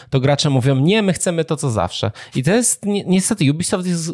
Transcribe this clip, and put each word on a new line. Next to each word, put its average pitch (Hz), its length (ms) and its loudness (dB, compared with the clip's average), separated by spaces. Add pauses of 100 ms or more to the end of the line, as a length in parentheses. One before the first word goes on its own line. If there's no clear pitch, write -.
to 139 100 0
gracze 143 300 2
mówią: 135 260 2
„Nie, 175 260 4
my 196 120 2
chcemy 165 320 -2
to, 160 100 -4
co 143 140 -4
zawsze”. 107 420 -2 (240)
I 131 80 -2
to 143 80 2
jest, 233 340 0
ni-, 202 220 -2
niestety, 185 440 2
Ubisoft 180 360 -2
jest, 170 260 -4